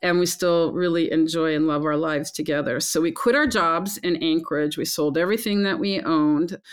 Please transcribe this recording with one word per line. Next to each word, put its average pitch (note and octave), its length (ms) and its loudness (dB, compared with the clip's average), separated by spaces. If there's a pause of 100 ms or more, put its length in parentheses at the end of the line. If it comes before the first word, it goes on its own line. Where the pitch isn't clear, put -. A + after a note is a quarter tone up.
and F3 160 2
we F3+ 80 2
still E3+ 440 0
really E3+ 400 0
enjoy D#3+ 440 0
and D3+ 100 2
love D3 180 0
our D3+ 140 0
lives D#3 320 -2
together. C#3+ 500 -2
So - 220 0
we E3+ 100 2
quit A#3+ 240 0
our G3 120 2
jobs F#3 500 0
in F3 200 -2
Anchorage. D#3 600 0
We D#3 80 -4
sold D3+ 320 0
everything G3+ 460 0
that G3 160 0
we G3 220 -2
owned. D#3 580 2 (140)